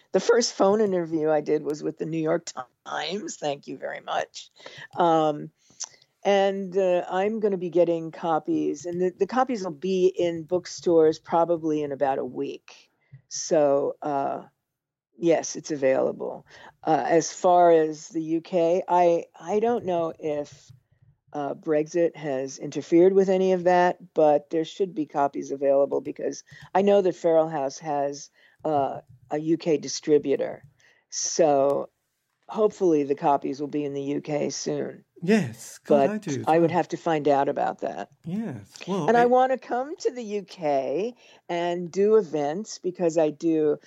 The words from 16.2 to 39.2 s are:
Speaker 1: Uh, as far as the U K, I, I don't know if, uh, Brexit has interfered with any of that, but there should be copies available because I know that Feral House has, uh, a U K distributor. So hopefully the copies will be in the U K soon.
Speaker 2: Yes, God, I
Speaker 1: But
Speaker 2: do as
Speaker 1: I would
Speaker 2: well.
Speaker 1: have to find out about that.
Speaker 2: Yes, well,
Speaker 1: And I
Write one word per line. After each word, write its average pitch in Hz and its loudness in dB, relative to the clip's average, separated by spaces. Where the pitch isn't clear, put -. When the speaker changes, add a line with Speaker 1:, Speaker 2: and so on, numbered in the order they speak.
Speaker 1:
Uh, 147 0
as 165 2
far 175 6
as 156 2
the 165 -6
U 160 -4
K, 170 0
I, 175 4
I 185 -2
don't 226 -2
know 170 -2
if, 147 -8
uh, 143 -6
Brexit 156 0
has 135 -6
interfered 170 4
with 190 4
any 190 2
of 175 0
that, 180 4
but 151 4
there 160 0
should 180 -6
be 151 -4
copies 143 -4
available 139 2
because 139 -8
I 190 4
know 202 6
that 185 2
Feral 160 4
House 143 -6
has, 143 -4
uh, 139 -2
a 151 -4
U 160 0
K 156 0
distributor. - 0
So 139 0
hopefully 185 2
the 139 -2
copies 143 -2
will 147 -6
be 147 -4
in 139 -6
the 139 -6
U 143 -4
K 147 -4
soon. 135 -8
Speaker 2:
Yes, 165 -2
God, 143 4
I 139 4
Speaker 1:
But 214 -4
Speaker 2:
do 160 -8
as 117 -6
Speaker 1:
I 165 4
would 165 4
Speaker 2:
well. 175 0
Speaker 1:
have 156 -2
to 165 -8
find 151 0
out 139 2
about - -4
that. - -8
Speaker 2:
Yes, 175 -8
well, 175 -2
Speaker 1:
And 226 4
I 240 6